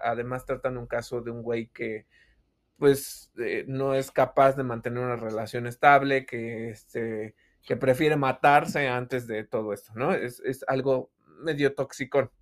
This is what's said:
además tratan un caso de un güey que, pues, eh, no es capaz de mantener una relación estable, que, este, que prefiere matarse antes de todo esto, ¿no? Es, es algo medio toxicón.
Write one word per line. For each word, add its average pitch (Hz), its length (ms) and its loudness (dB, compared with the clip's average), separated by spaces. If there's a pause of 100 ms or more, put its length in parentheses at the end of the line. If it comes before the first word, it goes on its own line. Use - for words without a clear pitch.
además 120 440 -4
tratan 127 320 -4
un 120 80 -10
caso 120 360 -6
de 117 100 -8
un 117 100 -10
güey 117 260 -4
que, 110 380 -8 (720)
pues, - 600 0
eh, 110 300 -4
no 135 260 -2
es 135 180 -2
capaz 135 440 4
de 139 80 -4
mantener 120 400 -6
una 123 120 -2
relación 110 500 -6
estable, 139 600 6
que, 117 440 -8
este, 110 640 -8 (320)
que 117 100 -2
prefiere 135 400 2
matarse 143 720 4
antes 123 380 -4
de 110 180 -6
todo 107 280 -4
esto, - 240 -10
¿no? 139 180 0
Es, 120 260 -6
es 131 280 -6
algo 135 420 0 (320)
medio 143 320 0
toxicón. 135 560 -2 (120)